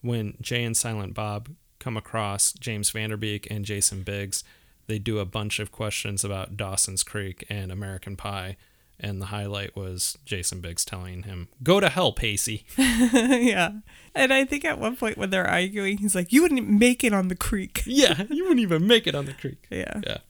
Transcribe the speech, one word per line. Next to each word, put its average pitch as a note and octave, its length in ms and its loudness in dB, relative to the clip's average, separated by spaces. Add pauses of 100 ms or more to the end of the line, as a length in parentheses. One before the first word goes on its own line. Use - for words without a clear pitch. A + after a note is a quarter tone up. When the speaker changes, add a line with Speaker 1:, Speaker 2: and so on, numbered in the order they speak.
Speaker 1:
when A#2 400 -2
Jay A#2+ 220 -2
and A2+ 140 -2
Silent G#2+ 360 -2
Bob G#2+ 360 -6 (300)
come A2+ 180 -6
across G#2 560 -2
James G#2+ 380 -4
Van A2 180 -4
Der G#2+ 80 -4
Beek G#2 340 -4
and G#2 140 -4
Jason G2+ 380 -2
Biggs, G2+ 400 -6 (440)
they A2 120 -4
do G#2+ 200 -2
a G2 60 -2
bunch G#2 340 -4
of G#2 120 -8
questions G#2 520 -4
about G2 340 -6
Dawson's F#2+ 460 -2
Creek G2 460 -8
and G2 220 -6
American G2 440 -8
Pie. G2 420 -8 (440)
And G2+ 200 -4
the F#2+ 60 -6
highlight G2+ 500 -6
was F#2 480 -6
Jason F#2+ 340 -4
Biggs F2 240 -6
telling F#2 400 -8
him, F#2+ 240 -10 (160)
"Go F3+ 160 6
to G3 80 4
hell, E3+ 240 2
Pacey." - 600 -2
Speaker 2:
<laughs> - 60 -6
Yeah. A#3+ 960 4 (420)
And C4 200 4
I C4+ 100 6
think C#4+ 220 -2
at D#4 120 0
one A#3+ 200 -2
point A3 200 -2
when G3 120 -2
they're F#3 180 2
arguing, G3 520 0
he's G3+ 160 0
like, F3+ 180 0
"You C#4+ 80 10
wouldn't C4+ 260 2
make A#3+ 380 6
it A3+ 80 4
on F#3+ 160 2
the F3+ 60 -2
creek." - 500 -4
Speaker 1:
Yeah, A3+ 440 4
you D#4 140 -2
wouldn't E4+ 160 4
even E3+ 280 4
make A3+ 200 6
it D3 80 -2
on C#3+ 100 -2
the B2 80 -10
creek. - 360 -10
Speaker 2:
Yeah. F#3+ 360 -6
Speaker 1:
Yeah. - 120 -4 (120)